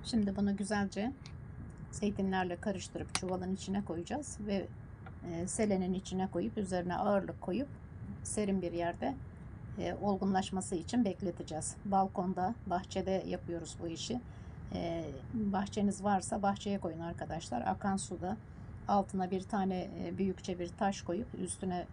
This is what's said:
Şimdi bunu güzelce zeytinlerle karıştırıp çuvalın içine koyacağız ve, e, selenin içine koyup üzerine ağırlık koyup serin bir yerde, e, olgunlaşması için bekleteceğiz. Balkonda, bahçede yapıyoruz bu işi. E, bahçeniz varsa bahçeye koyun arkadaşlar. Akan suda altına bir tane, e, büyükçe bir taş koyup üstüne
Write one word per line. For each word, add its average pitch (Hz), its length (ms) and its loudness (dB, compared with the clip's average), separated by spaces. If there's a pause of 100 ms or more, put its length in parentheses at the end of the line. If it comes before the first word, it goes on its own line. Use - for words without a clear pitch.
Şimdi 202 320 4
bunu 202 200 6
güzelce 202 560 0 (760)
zeytinlerle 190 640 2
karıştırıp - 580 -4
çuvalın 185 400 0
içine 196 300 0
koyacağız 202 640 -4
ve, 196 200 2 (640)
e, 170 160 -2
selenin 190 480 4
içine 190 360 0
koyup 214 280 0
üzerine 180 380 0
ağırlık 196 440 4
koyup 220 280 0 (540)
serin 196 400 2
bir 170 100 -2
yerde, 175 420 0 (640)
e, 175 160 0
olgunlaşması 190 800 2
için 220 300 2
bekleteceğiz. 175 800 -2
Balkonda, 190 720 4 (120)
bahçede 190 600 2
yapıyoruz 170 560 -4
bu 170 60 -2
işi. 220 320 -2 (540)
E, 170 300 0 (300)
bahçeniz 196 720 2
varsa 202 380 4
bahçeye 202 380 2
koyun 165 200 -2
arkadaşlar. 165 600 -2
Akan 196 360 2
suda 185 400 -2 (520)
altına 196 420 4
bir 185 120 2
tane, 190 460 0 (160)
e, 180 140 -2
büyükçe 185 400 0
bir 175 100 -2
taş 196 340 0
koyup 190 320 -2
üstüne 180 580 -2